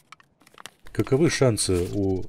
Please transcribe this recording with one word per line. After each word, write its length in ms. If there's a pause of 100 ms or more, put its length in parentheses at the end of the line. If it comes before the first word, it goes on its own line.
(920)
Каковы 360
шансы 640
у 360